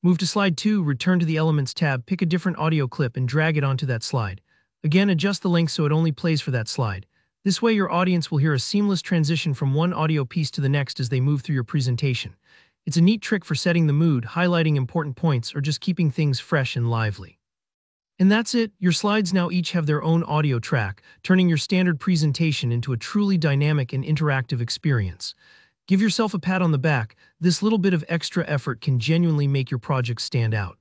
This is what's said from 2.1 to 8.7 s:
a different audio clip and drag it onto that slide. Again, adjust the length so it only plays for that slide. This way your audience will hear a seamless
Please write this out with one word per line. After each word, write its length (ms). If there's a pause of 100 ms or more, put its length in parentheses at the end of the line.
a 20
different 320
audio 300
clip 300
and 100
drag 280
it 80
onto 220
that 160
slide. 400 (420)
Again, 280
adjust 320
the 60
length 240
so 120
it 60
only 200
plays 300
for 80
that 180
slide. 380 (380)
This 180
way 120
your 180
audience 400
will 60
hear 160
a 60
seamless 420